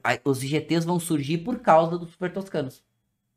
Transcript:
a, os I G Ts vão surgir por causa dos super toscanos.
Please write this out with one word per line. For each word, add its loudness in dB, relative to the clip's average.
a, 2
os 2
I -6
G 0
Ts 0
vão 0
surgir -2
por -6
causa 4
dos -10
super -6
toscanos. -6